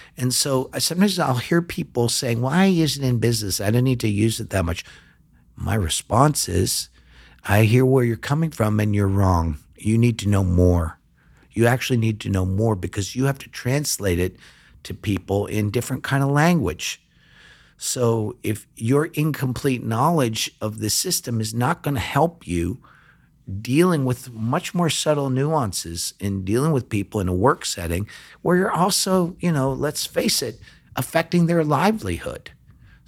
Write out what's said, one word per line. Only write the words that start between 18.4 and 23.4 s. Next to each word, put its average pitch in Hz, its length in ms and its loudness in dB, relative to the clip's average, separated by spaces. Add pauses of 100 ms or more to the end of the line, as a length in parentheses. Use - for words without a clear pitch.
if - 320 -4
your 139 300 2
incomplete 143 800 -2
knowledge 117 680 0 (100)
of 107 160 -6
the 107 140 -2
system 127 500 -2
is 110 100 -4
not 123 300 -2
gonna 143 180 -2
help - 480 0
you 85 300 -2 (840)